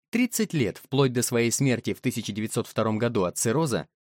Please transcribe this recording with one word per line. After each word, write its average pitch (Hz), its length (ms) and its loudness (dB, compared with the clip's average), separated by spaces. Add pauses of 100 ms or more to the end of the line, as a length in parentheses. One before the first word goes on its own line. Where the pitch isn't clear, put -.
Тридцать 226 420 0
лет, 117 240 0
вплоть 135 380 0
до 120 80 0
своей 117 280 2
смерти 117 440 0
в - 80 -14
тысяча 120 300 -2
девятьсот 107 340 -4
втором 110 320 0
году 113 260 2
от 87 140 -2
цирроза, 117 500 0 (160)